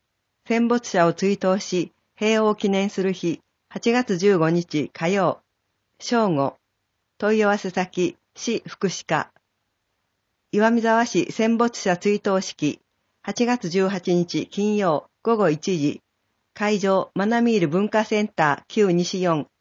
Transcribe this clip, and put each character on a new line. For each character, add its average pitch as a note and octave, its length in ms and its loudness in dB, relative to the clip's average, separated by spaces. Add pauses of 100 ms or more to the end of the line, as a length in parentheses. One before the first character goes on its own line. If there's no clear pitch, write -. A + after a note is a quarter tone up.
(460)
戦 A#3 220 2
没 A#3+ 200 0
者 E3+ 200 4
を E3 40 2
追 F#3+ 200 0
悼 F#3+ 260 0
し、 - 340 -4 (220)
平 A3 300 0
和 G#3+ 60 4
を G#3+ 40 0
記 G#3 140 -2
念 G3 200 0
す G3 140 -4
る F#3+ 100 0
日、 F3 280 -4 (280)
八 - 220 -2
月 A#3+ 260 0
十 F#3+ 220 4
五 D#3+ 120 2
日 E3+ 420 -2
火 E3 160 -4
曜、 F#3+ 340 0 (560)
正 A3+ 320 0
午。 C#3 260 -2 (600)
問 G#3+ 180 0
い G#3+ 60 2
合 G3+ 60 2
わ G#3 100 2
せ F#3+ 120 -6
先、 F#3 460 -4 (200)
市 - 280 -6
福 - 220 -6
祉 - 180 -4
課。 - 280 -4 (1200)
岩 A3 180 4
見 A#3 120 2
沢 A3+ 220 2
市 - 280 -2
戦 A3+ 240 0
没 A#3 200 0
者 F3+ 200 0
追 G3+ 240 0
悼 F#3+ 200 0
式、 - 400 -6 (420)
八 G3+ 220 -4
月 A#3+ 240 -2
十 F#3+ 200 0
八 F#3 260 -2
日 F3 320 -2
金 G#3 300 -2
曜 F3+ 340 -2 (120)
午 A3+ 140 2
後 G3 140 2
一 E3+ 280 -2
時。 D3 240 -2 (520)
会 G#3 240 0
場、 F#3+ 360 0
マ F#3+ 120 -2
ナ A#3 160 2
ミ A#3 140 2
ー F#3+ 40 2
ル E3 80 2
文 F#3+ 200 0
化 G#3+ 160 0
セ G#3+ 180 -2
ン G#3+ 60 -2
タ D3 340 0
ー - 60 -20
旧 G3+ 240 2
西 F3 280 0
四。 E3+ 280 0 (120)